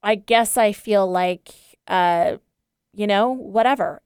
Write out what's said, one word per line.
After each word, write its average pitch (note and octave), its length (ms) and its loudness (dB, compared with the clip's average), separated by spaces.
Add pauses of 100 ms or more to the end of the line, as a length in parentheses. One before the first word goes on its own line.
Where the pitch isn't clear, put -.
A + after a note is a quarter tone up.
I G#3+ 120 0
guess A3+ 420 0
I A3 160 2
feel G3+ 380 0
like, F3+ 400 -2 (380)
uh, F3 500 0 (560)
you G#3 120 -4
know, G#3 240 2
whatever. B3 760 -2